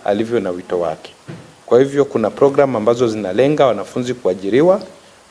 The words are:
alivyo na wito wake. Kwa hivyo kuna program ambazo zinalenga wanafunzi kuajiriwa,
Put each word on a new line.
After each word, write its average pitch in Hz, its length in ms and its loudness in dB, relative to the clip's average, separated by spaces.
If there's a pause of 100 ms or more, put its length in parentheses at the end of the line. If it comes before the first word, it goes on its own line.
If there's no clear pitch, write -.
alivyo 113 360 -2
na 95 100 -6
wito 90 300 -6
wake. 82 320 -6 (540)
Kwa 117 120 4
hivyo 139 260 2
kuna 113 260 -2
program 139 460 2
ambazo 120 320 2
zinalenga 113 580 0
wanafunzi 123 480 -4
kuajiriwa, 117 640 0 (500)